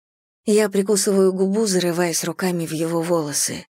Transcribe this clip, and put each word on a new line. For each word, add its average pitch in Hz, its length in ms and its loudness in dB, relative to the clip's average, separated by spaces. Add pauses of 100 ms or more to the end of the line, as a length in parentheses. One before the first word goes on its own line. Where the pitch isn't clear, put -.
(460)
Я 214 240 4
прикусываю 196 640 2
губу, 190 320 0
зарываясь 175 580 0
руками 170 420 -4
в 156 60 -8
его 165 300 -2
волосы. 151 640 -4 (140)